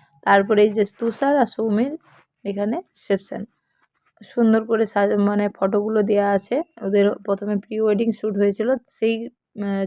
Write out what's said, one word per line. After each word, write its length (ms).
তারপরে 400
এই 80
যে 140
তুষার 380
আর 100
সৌমির 460
এখানে 320
রিসেপশন। 680
সুন্দর 440
করে 200
সাজা-, 320
মানে 360
ফটোগুলো 480
দেয়া 280
আছে। 320
ওদের 280
প্রথমে 460
প্রি 240
ওয়েডিং 320
শ্যুট 240
হয়েছিল, 380
সেই, 380
আহ, 600